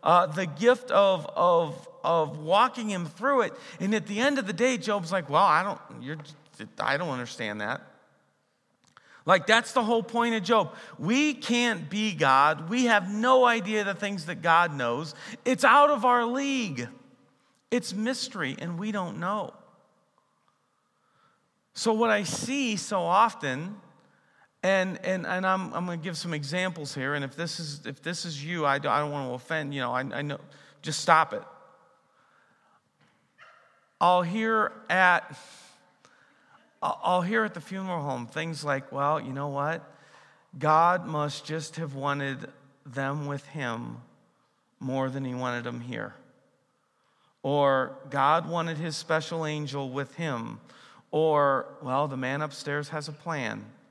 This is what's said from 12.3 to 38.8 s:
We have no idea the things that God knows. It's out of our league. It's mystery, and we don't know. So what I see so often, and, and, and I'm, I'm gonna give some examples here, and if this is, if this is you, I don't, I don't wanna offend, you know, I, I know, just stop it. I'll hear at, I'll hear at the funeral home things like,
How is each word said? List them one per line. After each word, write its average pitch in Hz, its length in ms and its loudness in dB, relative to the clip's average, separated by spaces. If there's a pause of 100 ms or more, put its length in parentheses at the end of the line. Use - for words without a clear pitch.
We 247 160 0
have 208 260 4
no 247 360 6
idea 214 360 2
the 196 120 -2
things 196 320 -6
that 170 160 -8
God 165 320 4
knows. 135 400 -2 (320)
It's 254 180 0
out 285 240 10
of 262 160 0
our 247 220 4
league. 240 600 -4 (840)
It's 240 240 -2
mystery, 208 640 -4
and 170 200 -6
we 214 140 -4
don't 185 280 -4
know. 196 340 -6 (2250)
So 220 220 0
what 226 160 2
I 208 140 2
see 247 520 -2
so 190 240 -4
often, 175 760 0 (840)
and, 190 400 0
and, 185 240 -2
and 185 200 -2
I'm, 190 260 0
I'm 175 140 -4
gonna 175 100 -6
give 165 220 -8
some 170 160 -6
examples 160 600 -4
here, 139 200 -2
and 143 100 -2
if 131 100 -10
this 165 240 -8
is, 147 280 -10
if - 160 -10
this 170 240 -6
is 147 180 -10
you, 165 220 -2
I 139 120 2
don't, 139 140 0
I 123 60 2
don't 147 120 -2
wanna 139 220 -6
offend, 143 400 -6
you 139 80 -4
know, 123 120 -2
I, 123 80 -2
I 135 200 -6
know, 143 180 -6 (440)
just 156 180 -6
stop 160 320 6
it. 104 100 -6 (2500)
I'll 180 180 6
hear 220 500 0 (200)
at, 180 440 4 (1500)
I'll 180 400 0
hear 220 220 0
at 214 100 -8
the 170 80 -12
funeral 185 400 -6
home 131 240 -4
things 156 360 -6
like, 139 300 -4